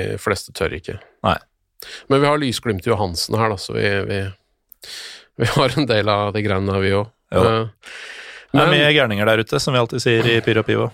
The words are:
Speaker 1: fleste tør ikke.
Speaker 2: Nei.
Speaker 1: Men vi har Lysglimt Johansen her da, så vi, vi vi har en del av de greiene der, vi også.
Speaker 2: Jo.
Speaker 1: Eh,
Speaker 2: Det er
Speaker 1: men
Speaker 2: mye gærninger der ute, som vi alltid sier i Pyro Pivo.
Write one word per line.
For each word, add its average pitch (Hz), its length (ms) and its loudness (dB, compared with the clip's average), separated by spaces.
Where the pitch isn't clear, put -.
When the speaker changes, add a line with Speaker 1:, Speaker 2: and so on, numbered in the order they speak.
Speaker 1:
fleste - 340 -4
tør - 240 -4
ikke. - 220 -12
Speaker 2:
Nei. 90 120 2
Speaker 1:
Men 135 140 4
vi 143 80 4
har 147 100 2
Lysglimt 113 460 -2
Johansen 95 500 -2
her 110 140 2
da, 101 100 -4
så - 160 -10
vi, 107 140 0
vi 98 160 -4
vi 117 100 2
har 131 280 2
en 147 100 0
del 107 220 2
av 101 240 0
de 107 100 -2
greiene 98 280 0
der, 98 100 0
vi 95 100 2
også. 104 180 -2
Speaker 2:
Jo. 92 80 4
Speaker 1:
Eh, 113 260 2
Speaker 2:
Det 139 80 4
er 160 80 4
Speaker 1:
men 151 80 4
Speaker 2:
mye 147 160 4
gærninger 107 320 2
der 110 160 4
ute, 131 180 -2
som 143 140 -2
vi 127 60 4
alltid 120 240 -2
sier 117 260 4
i 113 120 4
Pyro 110 220 2
Pivo. 110 300 0